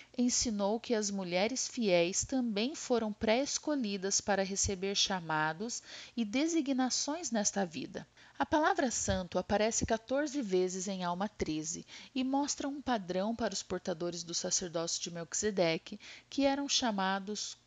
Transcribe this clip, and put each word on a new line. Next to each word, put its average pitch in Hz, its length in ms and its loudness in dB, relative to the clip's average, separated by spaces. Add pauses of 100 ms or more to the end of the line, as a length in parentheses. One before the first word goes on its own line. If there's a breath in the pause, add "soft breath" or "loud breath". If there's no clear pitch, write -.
(180 loud breath)
ensinou 226 640 2
que 240 160 0
as 214 160 0
mulheres 196 560 0
fiéis 180 560 4
também 240 500 0
foram 226 400 0
pré-escolhidas 214 1040 0
para 196 240 2
receber 196 520 -2
chamados 165 880 0 (340 loud breath)
e 233 80 0
designações 277 1040 0
nesta 202 360 0
vida. - 420 -8 (320 loud breath)
A 277 60 2
palavra 320 440 4
santo 185 480 -2
aparece 208 480 2
quatorze 269 560 0
vezes 185 460 2
em 190 160 -2
Alma 180 260 0
treze 156 560 -4 (300 loud breath)
e 262 80 0
mostra 277 440 0
um 277 140 -6
padrão 202 540 0
para 220 180 -2
os 196 80 -4
portadores 175 640 -4
do 165 100 -10
sacerdócio 170 680 -2
de 175 100 -6
Melquisedeque, 170 880 0 (300 loud breath)
que 277 140 0
eram 277 240 2
chamados 196 1000 0